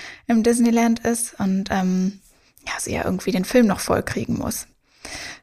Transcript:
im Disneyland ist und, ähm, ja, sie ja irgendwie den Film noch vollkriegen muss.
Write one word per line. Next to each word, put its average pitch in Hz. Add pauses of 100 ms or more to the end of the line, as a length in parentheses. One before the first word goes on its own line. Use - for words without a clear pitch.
(260)
im 220
Disneyland 233
ist -
und, 190
ähm, 185 (460)
ja, -
sie -
ja -
irgendwie 185
den 185
Film 247
noch 185
vollkriegen -
muss. - (760)